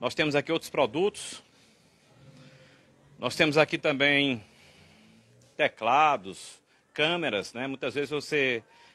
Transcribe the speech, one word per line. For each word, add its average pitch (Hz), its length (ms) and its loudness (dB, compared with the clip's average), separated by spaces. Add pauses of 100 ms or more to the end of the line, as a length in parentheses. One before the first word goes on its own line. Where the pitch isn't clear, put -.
Nós 120 120 -2
temos 151 220 0
aqui 143 160 0
outros 160 200 -4
produtos. 151 680 -2 (1800)
Nós 120 160 -4
temos 156 240 4
aqui 156 180 4
também 139 640 2 (1160)
teclados, 127 1080 0 (320)
câmeras, 151 580 -2
né? 123 140 -8
Muitas 131 300 -6
vezes 143 140 -4
você 135 520 -2 (320)